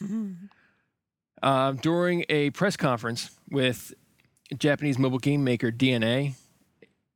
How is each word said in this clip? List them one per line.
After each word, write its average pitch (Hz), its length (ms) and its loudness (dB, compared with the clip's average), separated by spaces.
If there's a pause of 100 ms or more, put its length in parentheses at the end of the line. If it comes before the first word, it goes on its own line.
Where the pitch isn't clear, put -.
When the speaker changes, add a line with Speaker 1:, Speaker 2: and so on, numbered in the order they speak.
Speaker 1:
<laughs> 202 480 -8 (960)
Speaker 2:
Uh, 135 300 2
during 175 580 0
a 147 200 2
press - 280 -2
conference 120 520 -2 (200)
with 127 420 -2 (640)
Japanese 143 420 2
mobile 131 200 2
game 143 260 2
maker 127 260 2
D 127 220 2
N 117 100 2
A 131 320 0 (800)